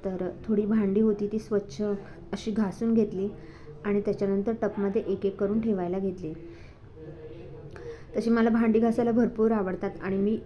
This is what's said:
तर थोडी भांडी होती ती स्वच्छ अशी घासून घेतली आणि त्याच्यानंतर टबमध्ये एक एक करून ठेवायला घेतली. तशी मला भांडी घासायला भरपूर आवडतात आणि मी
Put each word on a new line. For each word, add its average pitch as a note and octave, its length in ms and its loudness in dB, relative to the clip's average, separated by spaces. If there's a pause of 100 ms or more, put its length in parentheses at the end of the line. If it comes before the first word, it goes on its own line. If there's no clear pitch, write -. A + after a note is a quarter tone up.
तर F#3 260 -4 (140)
थोडी G#3+ 200 2
भांडी G#3 340 4
होती G#3 280 4
ती G#3+ 120 -2
स्वच्छ G3+ 420 -2 (500)
अशी G#3 200 -4
घासून A3 420 0
घेतली G3+ 360 2 (560)
आणि G#3 160 2
त्याच्यानंतर G3+ 500 0 (100)
टबमध्ये G3+ 460 0
एक F#3+ 180 -2
एक G3 140 -2
करून G#3 220 2
ठेवायला F#3+ 380 0
घेतली. F#3 340 -4 (1800)
तशी A3 120 0
मला A#3 200 6
भांडी A3+ 300 4
घासायला A#3 320 2
भरपूर A3 400 4
आवडतात F#3+ 400 -2 (100)
आणि G3 160 -2
मी G#3 280 2